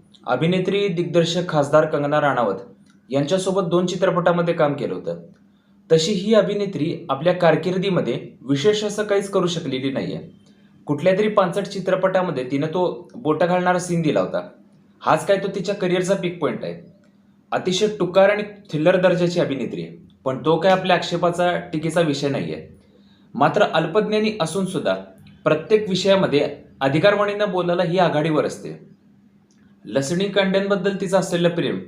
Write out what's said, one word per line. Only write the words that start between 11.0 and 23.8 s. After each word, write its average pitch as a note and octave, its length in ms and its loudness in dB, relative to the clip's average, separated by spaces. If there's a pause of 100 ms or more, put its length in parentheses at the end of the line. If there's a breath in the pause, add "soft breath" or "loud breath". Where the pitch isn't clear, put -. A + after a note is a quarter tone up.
तरी G#3+ 100 2
पानसट G3 340 2
चित्रपटामध्ये F3+ 880 -2
तिनं C#3 160 -2
तो F3 480 -2
बोटं D3+ 320 0
घालणारा F3+ 320 2
सीन E3+ 240 -2
दिला A#2+ 180 2
होता. F2+ 280 -4 (520)
हाच D3 260 0
काय G3 100 4
तो G3 180 -4
तिच्या G3 200 -4
करिअरचा F#3 400 0
पीक F3 260 -6
पॉइंट C3 240 -4
आहे. E2+ 280 -12 (600)
अतिशय F3+ 340 0 (120)
टुकार F#3+ 300 4
आणि G#3 140 0
थ्रिलर E3+ 540 0
दर्जाची E3+ 440 2
अभिनेत्री A#2 420 -4
आहे, - 260 -16 (160)
पण C3 200 -4
तो D#3+ 120 4
काय F#3 160 4
आपल्या F#3 240 2
आक्षेपाचा, E3+ 600 0
टीकेचा E3 440 -4
विषय C#3+ 280 0
नाहीये. E2 400 -6 (680 soft breath)
मात्र D#3 280 2
अल्पज्ञानी G3+ 760 0